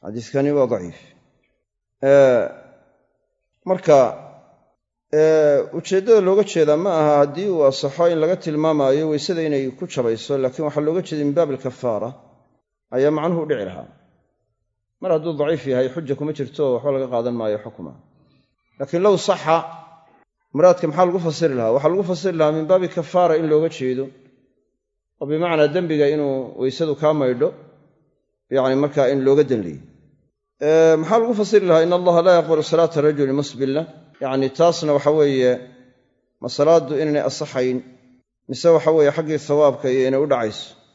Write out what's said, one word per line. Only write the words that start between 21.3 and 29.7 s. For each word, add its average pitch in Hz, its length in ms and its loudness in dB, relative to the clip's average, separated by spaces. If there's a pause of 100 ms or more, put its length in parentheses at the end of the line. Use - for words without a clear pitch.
lahaa? 113 180 0
Waxaa 143 160 2
lagu 190 140 -2
fasiri 180 340 -4
lahaa 156 140 2
min 156 160 -4
baabi 185 220 2
kafaara 175 480 0
in 160 120 -2
looga 156 200 2
jeedo, 131 360 -6 (1160)
oo 139 40 -8
bimacnaa 156 420 0
dembiga 156 400 0
inuu 143 280 -2 (240)
weysadu 143 360 -2
kaa 151 180 0
maydho, 135 360 0 (1000)
yacni, 131 240 0
markaa 143 340 0
in 139 140 0
looga 139 200 4
dan 127 200 -2
leeyo. 76 180 -12 (800)